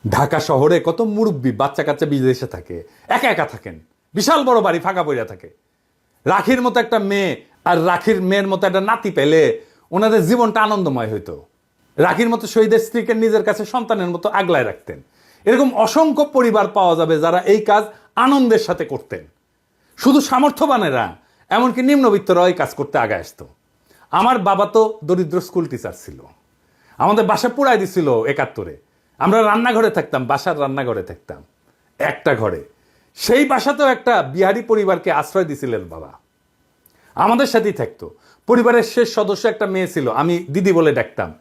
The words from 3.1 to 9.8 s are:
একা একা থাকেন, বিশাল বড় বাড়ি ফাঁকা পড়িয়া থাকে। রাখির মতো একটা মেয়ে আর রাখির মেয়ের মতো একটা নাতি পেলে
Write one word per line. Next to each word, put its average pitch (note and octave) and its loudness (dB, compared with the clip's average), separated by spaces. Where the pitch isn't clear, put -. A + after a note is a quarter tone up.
একা B3 0
একা D#3+ -2
থাকেন, F2+ -16
বিশাল D4 2
বড় A#3+ 4
বাড়ি E3+ 0
ফাঁকা F#3 -2
পড়িয়া B2 -4
থাকে। F2 -20
রাখির A3+ 2
মতো B3 0
একটা A#3 -2
মেয়ে G3 -2
আর F3 2
রাখির F#3+ 0
মেয়ের G3 0
মতো F#3+ -2
একটা F#3+ 0
নাতি A3 -2
পেলে D3+ 4